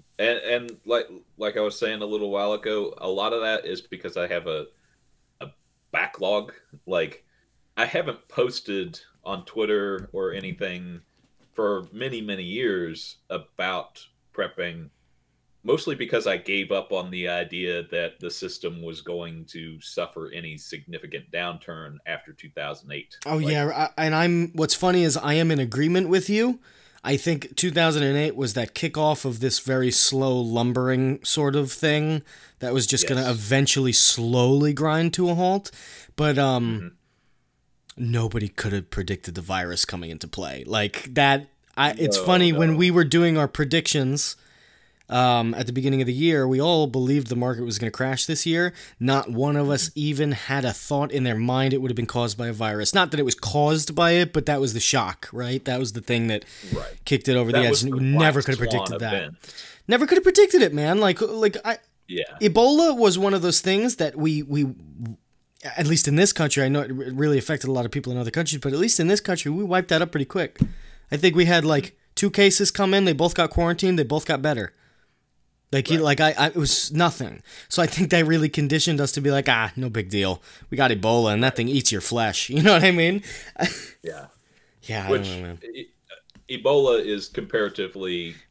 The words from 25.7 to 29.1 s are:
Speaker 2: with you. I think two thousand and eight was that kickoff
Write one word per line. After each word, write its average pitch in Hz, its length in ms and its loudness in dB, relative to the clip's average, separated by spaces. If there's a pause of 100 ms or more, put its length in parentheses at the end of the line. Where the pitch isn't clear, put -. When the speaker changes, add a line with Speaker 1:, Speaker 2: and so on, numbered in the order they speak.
Speaker 2:
with 185 200 0
you. 233 300 2 (480)
I 139 100 0
think 156 380 -4
two 180 160 0
thousand 156 320 2
and 139 140 2
eight 147 180 0
was 120 200 -4
that 117 180 -4
kickoff 151 520 0